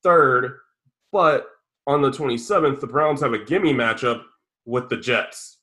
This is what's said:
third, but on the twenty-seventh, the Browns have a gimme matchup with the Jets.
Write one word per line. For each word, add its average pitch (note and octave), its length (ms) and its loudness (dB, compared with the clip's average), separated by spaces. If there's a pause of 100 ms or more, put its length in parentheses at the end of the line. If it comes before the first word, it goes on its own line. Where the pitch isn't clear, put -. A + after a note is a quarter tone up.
third, C3+ 540 4 (540)
but D#3+ 360 2 (400)
on C#3+ 140 2
the C3+ 100 2
twenty-seventh, C#3 680 -2
the C3+ 80 -8
Browns D3 340 0
have B2+ 120 0
a G#2+ 100 -6
gimme D#3 300 0
matchup A#2 500 -2 (420)
with B2 240 -6
the A2+ 80 -4
Jets. - 640 -4